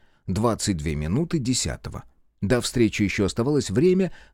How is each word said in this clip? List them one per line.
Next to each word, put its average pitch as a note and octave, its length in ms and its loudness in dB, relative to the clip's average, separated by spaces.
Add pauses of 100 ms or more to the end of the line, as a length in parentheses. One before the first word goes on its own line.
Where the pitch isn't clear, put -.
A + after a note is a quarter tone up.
(260)
Двадцать G#2 520 0
две D2+ 180 -2
минуты G2 420 -2
десятого. - 680 -4 (340)
До A#2 220 2
встречи A2 420 2
ещё G2+ 220 0
оставалось A#2+ 440 0
время F3+ 440 2 (200)